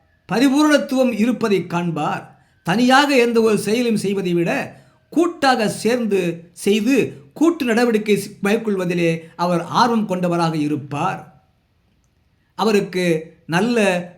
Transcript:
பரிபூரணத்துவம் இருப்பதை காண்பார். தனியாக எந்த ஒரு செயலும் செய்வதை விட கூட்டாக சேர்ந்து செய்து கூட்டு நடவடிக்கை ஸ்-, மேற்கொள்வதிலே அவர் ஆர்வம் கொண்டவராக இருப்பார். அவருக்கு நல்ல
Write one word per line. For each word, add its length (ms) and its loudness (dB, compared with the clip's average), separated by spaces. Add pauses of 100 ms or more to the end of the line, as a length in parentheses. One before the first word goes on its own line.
(300)
பரிபூரணத்துவம் 840 2
இருப்பதை 480 0
காண்பார். 640 -4 (440)
தனியாக 480 4
எந்த 260 2
ஒரு 160 4
செயலும் 400 0
செய்வதை 360 -2
விட 180 0 (600)
கூட்டாக 560 0
சேர்ந்து 500 -2 (340)
செய்து 420 0 (380)
கூட்டு 320 0
நடவடிக்கை 500 2
ஸ்-, 140 -4 (140)
மேற்கொள்வதிலே 680 0 (260)
அவர் 260 -2
ஆர்வம் 440 0
கொண்டவராக 520 -2
இருப்பார். 640 -4 (1400)
அவருக்கு 480 0 (400)
நல்ல 320 0 (400)